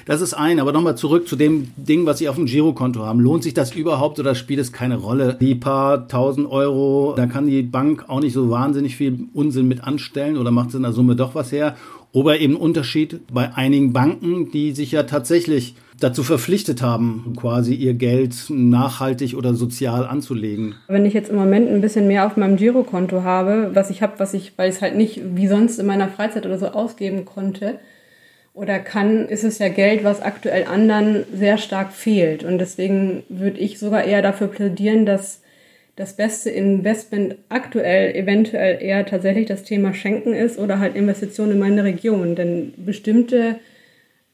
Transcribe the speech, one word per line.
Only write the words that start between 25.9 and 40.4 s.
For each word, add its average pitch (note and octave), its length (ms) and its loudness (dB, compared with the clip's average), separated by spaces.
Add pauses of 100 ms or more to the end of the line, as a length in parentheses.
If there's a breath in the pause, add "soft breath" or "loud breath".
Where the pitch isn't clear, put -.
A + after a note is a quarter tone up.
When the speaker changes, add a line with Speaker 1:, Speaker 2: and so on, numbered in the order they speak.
Speaker 2:
Freizeit G#3 380 -6
oder F#3 120 -4
so F#3 100 -4
ausgeben G3 560 -4
konnte G3 540 -6 (760 soft breath)
oder G3 240 -4
kann, G#3+ 500 0
ist G#3+ 160 -4
es A3 140 -2
ja G3 100 0
Geld, G3+ 340 2
was G3+ 200 0
aktuell F#3+ 420 -2
anderen G#3+ 600 2 (100)
sehr G3+ 240 2
stark F#3+ 340 -6
fehlt. E3+ 500 0
Und F3+ 160 -2
deswegen F#3+ 720 -2
würd G3 300 -4
ich - 200 -4
sogar G#3 260 -2
eher G3+ 180 2
dafür G3 240 0
plädieren, G3+ 580 0
dass G3 380 -2 (520 soft breath)
das F#3+ 220 -12
beste G#3+ 340 -4
Investment G3 840 0 (120)
aktuell G3 640 0
eventuell F#3+ 640 2
eher G3 240 0
tatsächlich G3 420 0
das G3 180 -6
Thema G3 300 0
Schenken A3 380 -2
ist A#3 260 0